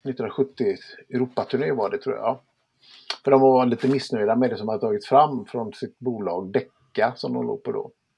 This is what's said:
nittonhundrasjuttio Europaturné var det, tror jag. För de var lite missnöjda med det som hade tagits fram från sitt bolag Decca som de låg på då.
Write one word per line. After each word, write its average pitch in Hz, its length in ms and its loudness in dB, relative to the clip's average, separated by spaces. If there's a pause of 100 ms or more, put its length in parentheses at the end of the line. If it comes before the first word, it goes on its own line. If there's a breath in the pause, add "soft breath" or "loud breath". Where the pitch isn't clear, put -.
nittonhundrasjuttio 127 720 -4 (320)
Europaturné 127 600 -2
var 107 180 -2
det, 101 80 -4
tror - 180 -6
jag. 113 240 -4 (840 loud breath)
För 139 80 2
de 135 100 8
var 131 240 6
lite 123 220 0
missnöjda 113 480 0
med 123 140 2
det 110 80 -4
som 104 100 -6
hade 107 140 -4
tagits 107 260 -2
fram 135 380 4
från 113 280 -8
sitt - 260 -12
bolag 98 520 -6
Decca 107 640 -2
som 127 180 -8
de 123 140 -4
låg - 160 -6
på - 80 -6
då. - 200 -8 (260)